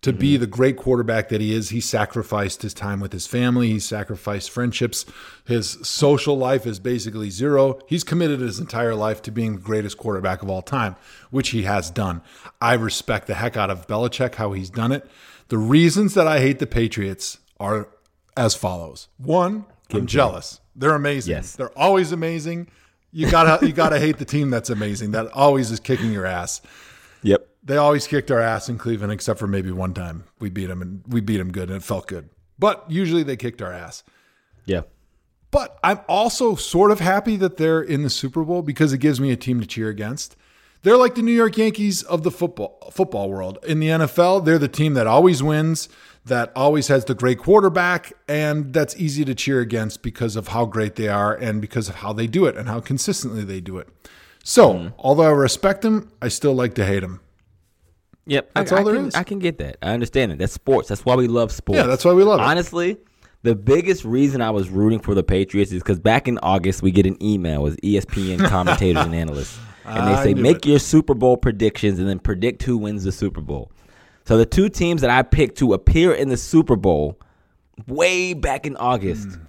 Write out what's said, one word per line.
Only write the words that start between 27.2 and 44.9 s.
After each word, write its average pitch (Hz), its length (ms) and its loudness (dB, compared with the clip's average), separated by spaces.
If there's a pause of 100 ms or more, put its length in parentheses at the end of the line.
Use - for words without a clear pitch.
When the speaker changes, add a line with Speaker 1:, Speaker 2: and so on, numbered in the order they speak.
Speaker 2:
Yep. 101 240 2 (160)
Speaker 1:
They 139 140 -2
always 147 320 2
kicked 143 240 -2
our 120 80 2
ass 113 280 -2
in 120 80 -6
Cleveland, 104 360 -4
except 107 260 -6
for 107 80 -6
maybe 98 240 -4
one 92 240 -6
time. 87 300 -10 (160)
We 104 100 -8
beat 92 180 -8
'em 90 140 -8
and 90 260 -12
we 117 120 -2
beat 104 180 -2
'em 92 140 -6
good, 90 160 -6
and 95 80 -6
it 92 80 -10
felt - 240 -8
good. 82 200 -14 (300)
But - 300 0
usually 170 340 0
they 139 140 -6
kicked 117 260 -8
our 90 100 -10
ass. 87 300 -16 (640)
Speaker 2:
Yeah. 90 160 -2 (720)
Speaker 1:
But 269 320 -4
I'm 202 240 0
also 220 480 -2
sort 196 340 2
of 208 100 2
happy 196 360 0
that 185 200 -2
they're 160 240 2
in 147 220 -2
the 135 80 -2
Super 139 320 -4
Bowl 175 200 -2
because 147 300 0
it 135 60 -2
gives 135 220 2
me 139 100 0
a 123 60 0
team 123 240 -4
to 104 60 -6
cheer 110 220 -6
against. 107 480 -10 (460)
They're 226 160 6
like 247 160 4
the 240 80 -2
New 233 100 2
York 226 240 2
Yankees 208 460 0
of 165 220 -4
the 175 60 0
football, - 640 -8
football 101 380 -2
world. 95 360 -8
In 156 140 -2
the 156 100 2
N 160 120 2
F 151 160 -2
L, 180 240 4
they're 160 160 4
the 143 100 2
team 151 240 0